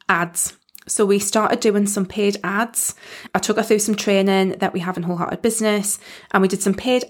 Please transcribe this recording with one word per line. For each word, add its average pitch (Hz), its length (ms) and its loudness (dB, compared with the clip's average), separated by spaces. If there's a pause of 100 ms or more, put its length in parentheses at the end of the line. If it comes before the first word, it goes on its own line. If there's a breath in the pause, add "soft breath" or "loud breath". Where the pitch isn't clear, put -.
ads. 170 460 -2 (360)
So 214 160 2
we 202 140 4
started 220 400 0
doing 208 260 2
some 202 200 -2
paid 202 400 -2
ads. 208 500 -4 (400 loud breath)
I 190 40 0
took 214 180 0
her 220 60 2
through 214 160 2
some 208 160 0
training 196 640 2
that 196 120 0
we 196 80 -4
have 180 160 -4
in 170 80 -6
Wholehearted 175 380 -4
Business, 214 580 0 (320 loud breath)
and 196 100 4
we 190 60 4
did 190 160 -4
some 190 100 2
paid 254 360 0